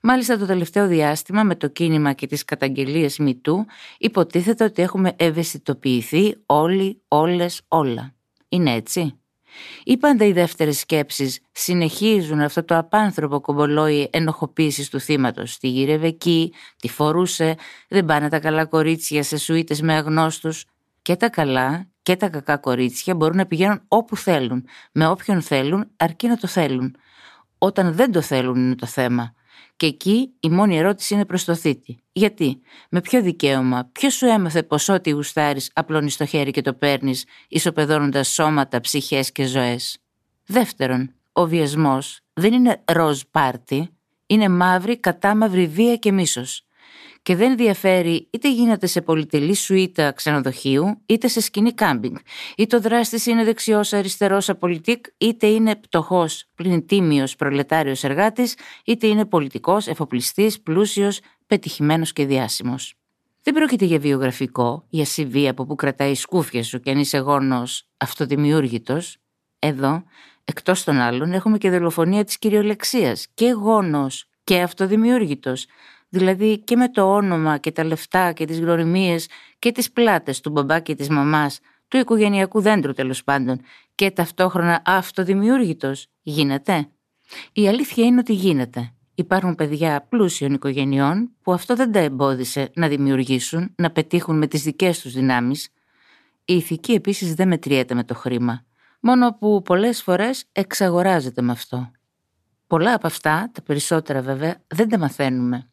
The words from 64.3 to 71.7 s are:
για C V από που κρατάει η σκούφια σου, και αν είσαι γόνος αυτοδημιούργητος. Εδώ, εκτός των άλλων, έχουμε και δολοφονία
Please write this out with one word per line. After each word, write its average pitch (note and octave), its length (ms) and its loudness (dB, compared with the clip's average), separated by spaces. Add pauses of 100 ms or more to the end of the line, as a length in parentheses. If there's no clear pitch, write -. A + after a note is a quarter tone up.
για D#3 160 -2 (100)
C C#3 180 -6
V C#3+ 120 2
από B2+ 200 -2
που D3+ 100 -8
κρατάει C#3 360 -2
η C3+ 40 0
σκούφια B2+ 480 -4
σου, A#2+ 160 -10
και C3+ 120 -6
αν C3+ 60 0
είσαι C#3+ 200 0
γόνος C3+ 720 -2 (100)
αυτοδημιούργητος. C#3+ 1200 -2 (420)
Εδώ, D3 440 -2 (400)
εκτός - 400 -2
των C#3+ 160 2
άλλων, B2 340 0
έχουμε G#3 240 0
και G3 120 0
δολοφονία F3 540 0